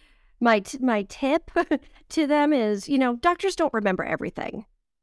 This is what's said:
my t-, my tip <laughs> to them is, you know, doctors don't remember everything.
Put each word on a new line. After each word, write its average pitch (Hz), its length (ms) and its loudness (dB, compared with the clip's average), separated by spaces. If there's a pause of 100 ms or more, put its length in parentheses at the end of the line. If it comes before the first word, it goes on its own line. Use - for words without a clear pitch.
(400)
my 226 200 4
t-, 262 180 -12
my 240 240 0
tip 277 480 -2 (300)
<laughs> - 300 -20
to 311 160 0
them 294 260 4
is, 214 360 0
you 277 100 2
know, 247 180 2
doctors 349 400 0
don't 302 180 0
remember 202 300 0
everything. - 600 -6 (380)